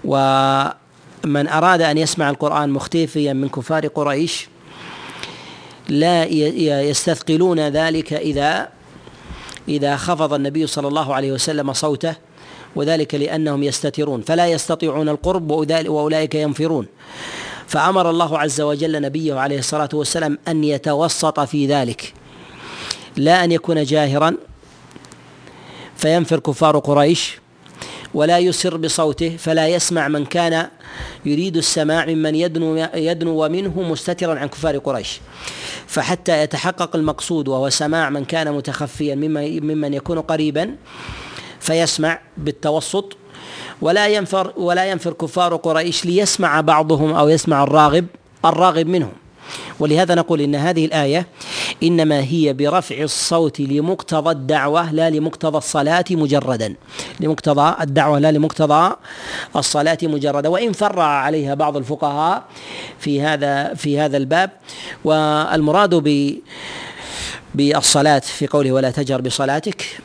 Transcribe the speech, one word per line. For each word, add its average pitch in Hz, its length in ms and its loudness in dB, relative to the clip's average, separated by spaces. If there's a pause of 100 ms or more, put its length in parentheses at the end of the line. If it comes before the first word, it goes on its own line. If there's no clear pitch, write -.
ومن 135 1400 0
أراد 165 340 4
أن 156 160 2
يسمع 156 320 0
القرآن 147 400 0
مختفيا 147 600 -2
من 135 160 -2
كفار 151 380 -2
قريش 147 640 -2 (1400)
لا 165 360 2
ي-، - 40 -4
ي-، 151 600 0
يستثقلون 165 720 0
ذلك 156 520 0
إذا، 151 560 0 (1000)
إذا 143 280 0
خفض 156 360 0
النبي 143 340 -2
صلى 139 220 -4
الله 143 260 -2
عليه 135 180 -2
وسلم 139 400 -2
صوته، 151 420 -2 (600)
وذلك 151 380 0
لأنهم 147 480 -2
يستترون 143 580 -2
فلا 165 260 2
يستطيعون 156 600 0
القرب، 160 420 -2
وأذل-، 156 380 0
وأولئك 156 460 0
ينفرون. 151 520 0 (800)
فأمر 175 440 2
الله 165 280 0
عز 147 220 -2
وجل 147 420 0
نبيه 147 320 -4
عليه 139 240 -2
الصلاة 147 340 -2
والسلام 151 460 -2 (100)
أن 156 160 0
يتوسط 151 760 0
في 143 260 0
ذلك، 135 480 -2 (1000)
لا 165 280 4
أن 170 80 2
يكون 160 320 0
جاهرا 147 520 2 (1600)
فينفر 160 440 2
كفار 151 380 2
قريش، 143 600 2 (760)
ولا 160 240 4
يسر 175 380 0
بصوته 160 600 -2
فلا 160 320 2
يسمع 165 400 0
من 147 160 -2
كان 165 440 0 (560)
يريد 156 320 0
السماع 156 500 0
ممن 156 280 0
يدنو، 160 600 -2
يدنو 160 540 0
منه 185 340 -4
مستترا 170 560 -4
عن 139 100 -4
كفار 147 300 -4
قريش، 131 420 -6 (640)
فحتى 165 560 0
يتحقق 170 540 -2
المقصود 156 520 -2
وهو 135 220 0
سماع 151 400 0
من 143 140 -4
كان 156 280 -2
متخفيا 143 600 -4
ممن، 151 520 -2
ممن 151 280 -2
يكون 160 260 -4
قريبا 156 560 -2 (840)
فيسمع 160 600 0 (160)
بالتوسط، 156 800 -4 (640)
ولا 185 260 4
ينفر، 190 500 0
ولا 180 340 0
ينفر 175 220 -4
كفار 170 440 0
قريش 160 480 0
ليسمع 175 560 2
بعضهم 156 520 4
أو 151 160 4
يسمع 151 340 4
الراغب، 151 440 6 (380)
الراغب 165 420 4
منهم. 160 260 0 (680)
ولهذا 165 340 4
نقول 165 260 2
إن 147 140 0
هذه 160 300 2
الآية 156 420 0 (560)
إنما 160 380 4
هي 147 320 2
برفع 143 500 0
الصوت 156 580 0
لمقتضى 151 680 0
الدعوة 151 640 0
لا 160 180 2
لمقتضى 156 480 -2
الصلاة 156 520 0
مجردا، 131 640 0 (460)
لمقتضى 156 600 2
الدعوة 147 360 4
لا 156 140 4
لمقتضى 151 640 2 (600)
الصلاة 151 460 0
مجردا، 143 460 0
وإن 208 240 0
فرع 190 320 0
عليها 143 500 0
بعض 147 220 0
الفقهاء 147 680 -2 (540)
في 143 240 0
هذا، 143 520 0
في 147 260 -2
هذا 143 160 2
الباب. 156 340 2 (540)
والمراد 156 880 2
ب-، 143 440 2 (1160)
بالصلاة 143 640 4
في - 280 -4
قوله: 139 260 2
"ولا 131 180 2
تجهر 131 300 -2
بصلاتك"، 139 640 -2 (200)